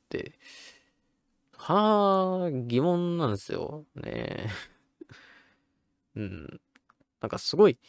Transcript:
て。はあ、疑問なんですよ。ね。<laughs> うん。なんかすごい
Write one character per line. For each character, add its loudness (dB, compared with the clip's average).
て。 -8
は 2
あ、 -2
疑 0
問 2
な 0
ん 0
で -2
す -10
よ。 -8
ね。 -8
<laughs> -20
う -8
ん。 -12
な -6
ん -6
か -6
す -4
ご 8
い 0